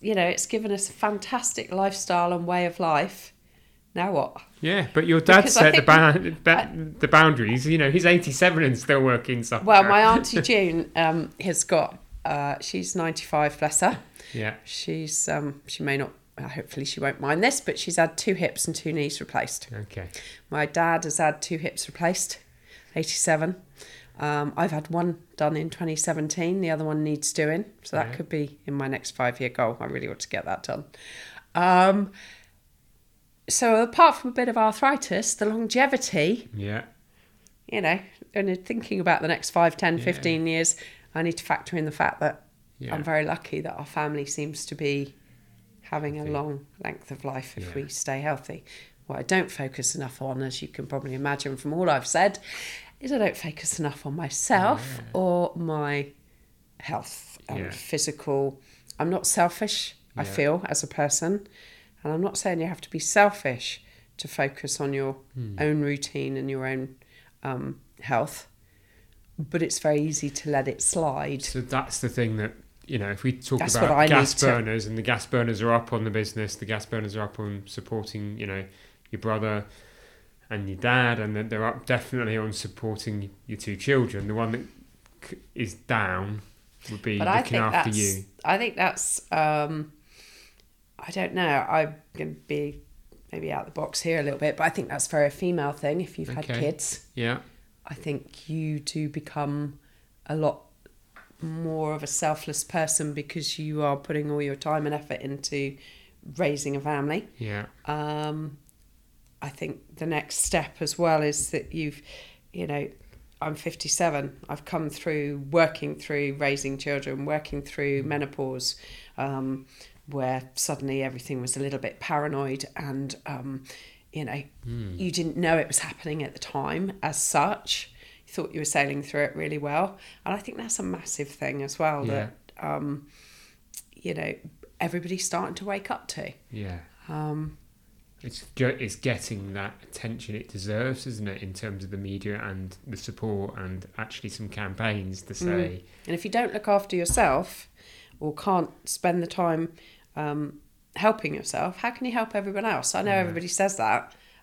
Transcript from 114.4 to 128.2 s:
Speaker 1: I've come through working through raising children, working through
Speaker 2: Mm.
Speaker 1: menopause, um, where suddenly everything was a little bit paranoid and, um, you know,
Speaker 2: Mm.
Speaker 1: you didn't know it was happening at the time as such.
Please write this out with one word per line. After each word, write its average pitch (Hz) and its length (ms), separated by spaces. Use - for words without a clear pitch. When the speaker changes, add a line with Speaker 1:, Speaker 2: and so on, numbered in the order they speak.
Speaker 1:
I've - 160
come 160 240
through 147 600
working 156 460
through 143 420
raising 139 400
children, 139 460
working 147 380
through 139 420
Speaker 2:
Mm. 120 40
Speaker 1:
menopause, 139 680
um, 135 480
where 131 480
suddenly 135 480
everything 131 360
was 123 160
a 135 60
little 139 180
bit - 220
paranoid 139 640
and, 139 400
um, 135 380
you 156 140
know, 135 180
Speaker 2:
Mm. 113 320
Speaker 1:
you 185 120
didn't 160 260
know 165 200
it 151 100
was - 120
happening 156 420
at 139 120
the - 60
time 156 640
as - 200
such. - 720